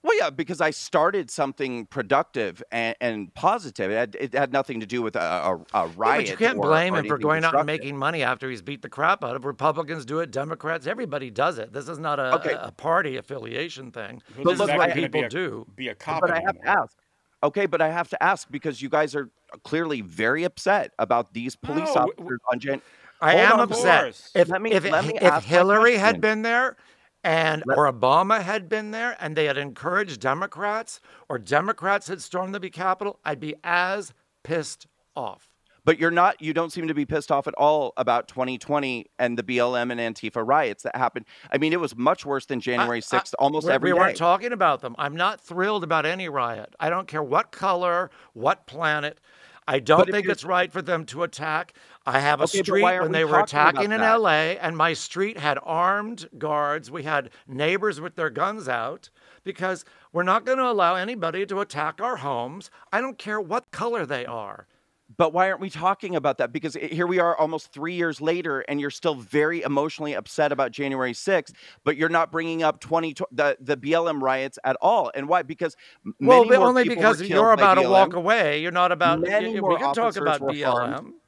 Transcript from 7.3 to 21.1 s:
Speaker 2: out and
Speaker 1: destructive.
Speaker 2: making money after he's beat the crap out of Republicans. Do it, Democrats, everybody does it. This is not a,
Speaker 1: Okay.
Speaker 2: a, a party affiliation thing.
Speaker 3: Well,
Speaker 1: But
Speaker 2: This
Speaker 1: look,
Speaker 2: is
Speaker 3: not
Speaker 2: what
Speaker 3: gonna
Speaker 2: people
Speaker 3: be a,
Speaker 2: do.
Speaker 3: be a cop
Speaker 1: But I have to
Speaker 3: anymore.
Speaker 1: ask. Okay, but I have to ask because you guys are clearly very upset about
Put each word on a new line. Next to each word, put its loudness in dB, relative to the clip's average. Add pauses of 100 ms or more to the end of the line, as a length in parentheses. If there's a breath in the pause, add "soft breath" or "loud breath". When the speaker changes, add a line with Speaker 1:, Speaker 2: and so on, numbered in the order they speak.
Speaker 2:
out 2
and 4
Speaker 1:
destructive. -2
Speaker 2:
making -4
money -2
after -2
he's -10
beat -12
the -14
crap 0
out -6
of -10
Republicans. -4
Do -4
it, -6
Democrats, -6
everybody -6
does -2
it. -12
This -10
is -10
not -4
a, 0
Speaker 1:
Okay. -2
Speaker 2:
a, -8
a -14
party -2
affiliation -10
thing. -14 (140)
Speaker 3:
Well, -12
Speaker 1:
But 4
Speaker 2:
This -2
Speaker 1:
look, 2
Speaker 2:
is -
Speaker 3:
not 2
Speaker 2:
what 2
Speaker 3:
gonna 0
Speaker 2:
people -2
Speaker 3:
be -2
a, -6
Speaker 2:
do. -6 (100)
Speaker 3:
be -10
a -8
cop -4
Speaker 1:
But 2
I 0
have -2
to -6
Speaker 3:
anymore. 2
Speaker 1:
ask. -8 (480)
Okay, 0
but 0
I 4
have -4
to -6
ask 0
because -6
you -8
guys 0
are -6 (320)
clearly -4
very -2
upset -2
about 0